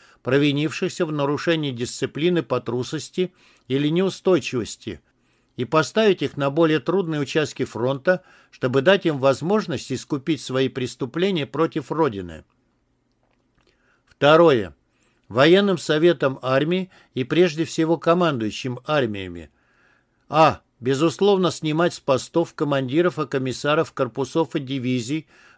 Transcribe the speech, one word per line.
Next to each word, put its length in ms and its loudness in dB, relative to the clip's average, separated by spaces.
провинившихся 840 0
в 40 -6
нарушении 600 -2
дисциплины 720 -2
по 180 -2
трусости 720 -6
или 200 0
неустойчивости, 1120 -2
и 100 -4
поставить 560 2
их 160 -4
на 140 0
более 280 2
трудные 400 -2
участки 460 -2
фронта, 560 -2
чтобы 320 0
дать 240 4
им 100 0
возможность 760 0
искупить 500 -4
свои 280 -2
преступления 800 -4
против 440 -4
Родины. 540 -4
Второе. 720 4
Военным 480 4
советам 640 2
армии 480 0
и 100 -2
прежде 420 2
всего 320 0
командующим 880 -2
армиями. 640 -4
А. 320 4
Безусловно, 720 2
снимать 460 -2
с 40 -12
постов 540 -2
командиров 640 0
и 80 -4
комиссаров 680 -2
корпусов 600 -2
и 40 -2
дивизий, 640 -4